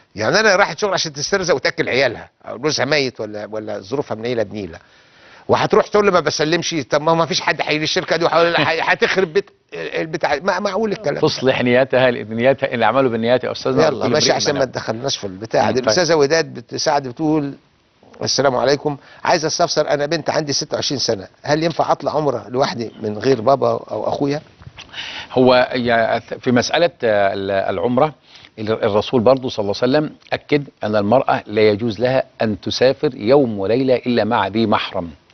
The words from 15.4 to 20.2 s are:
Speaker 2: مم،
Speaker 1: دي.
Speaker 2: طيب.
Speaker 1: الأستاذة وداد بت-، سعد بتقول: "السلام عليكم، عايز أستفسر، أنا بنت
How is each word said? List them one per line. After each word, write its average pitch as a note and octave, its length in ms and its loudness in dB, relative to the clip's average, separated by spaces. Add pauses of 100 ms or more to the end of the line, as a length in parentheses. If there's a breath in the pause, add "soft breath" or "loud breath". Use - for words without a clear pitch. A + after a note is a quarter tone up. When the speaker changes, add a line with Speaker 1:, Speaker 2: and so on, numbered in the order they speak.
Speaker 2:
مم، - 60 2
Speaker 1:
دي. - 20 2
Speaker 2:
طيب. B2+ 100 0
Speaker 1:
الأستاذة D3+ 320 2
وداد D3 380 2
بت-، B2 220 -12
سعد C#3+ 320 -2
بتقول: D3+ 460 -2 (720)
"السلام C3+ 320 2
عليكم، C3+ 420 0 (260 loud breath)
عايز D#3+ 220 2
أستفسر، D#3+ 440 0
أنا C#3+ 160 0
بنت D3+ 240 -4